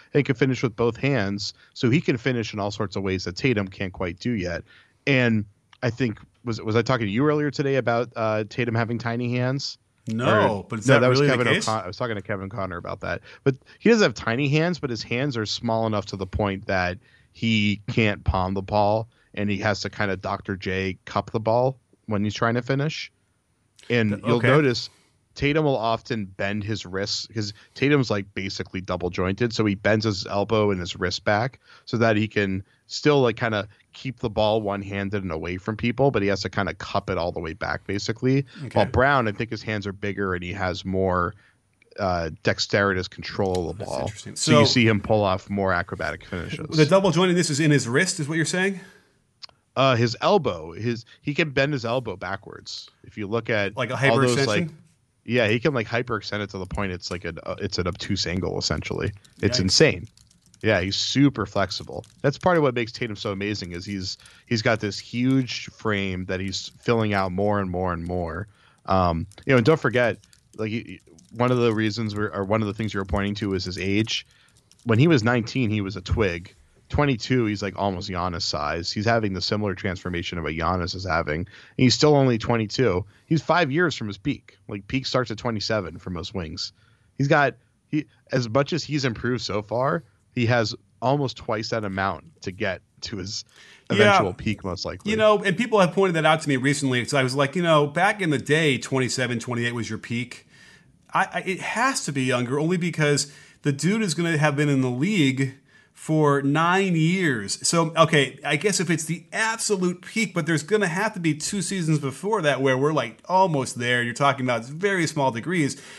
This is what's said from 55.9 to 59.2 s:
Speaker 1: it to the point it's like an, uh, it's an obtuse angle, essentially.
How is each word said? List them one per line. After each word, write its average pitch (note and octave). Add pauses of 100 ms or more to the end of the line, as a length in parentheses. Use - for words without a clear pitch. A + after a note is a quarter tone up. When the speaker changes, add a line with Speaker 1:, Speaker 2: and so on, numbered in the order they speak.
Speaker 1:
it G2+
to G2
the F#2
point G2
it's -
like F2+
an, E2
uh, F2+
it's G2
an F2+
obtuse F2
angle, F2+
essentially. - (280)